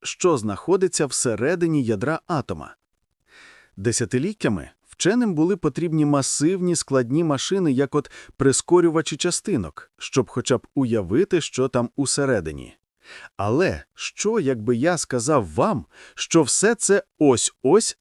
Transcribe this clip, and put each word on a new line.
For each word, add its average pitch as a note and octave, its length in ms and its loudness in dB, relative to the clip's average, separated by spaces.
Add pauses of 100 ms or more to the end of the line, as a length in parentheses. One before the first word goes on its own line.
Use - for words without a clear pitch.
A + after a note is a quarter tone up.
що - 360 0
знаходиться D#3+ 680 0
всередині C#3+ 760 0
ядра A2+ 440 -2
атома? G#2 480 -6 (1000)
Десятиліттями A#2 920 -2 (180)
вченим A3 460 0
були E3+ 240 0
потрібні D#3 480 0
масивні D#3+ 680 0
складні C3+ 480 0
машини, D#3+ 480 0
як C3+ 240 0
от - 160 -4 (260)
прискорювачі D#3+ 800 2
частинок, D#3 800 -4
щоб - 320 -2
хоча A#2+ 280 0
б - 180 -6
уявити, A#2+ 680 0
що - 260 -2
там A#2+ 280 -2
усередині. G2 840 -2 (600)
Але G#2+ 460 -2 (100)
що, - 460 -4
якби B2 360 0
я D#3 220 0
сказав A#2+ 560 -2
вам, D3 320 -2 (300)
що - 280 2
все G#3 320 0
це - 280 2 (160)
ось-ось C#3+ 800 2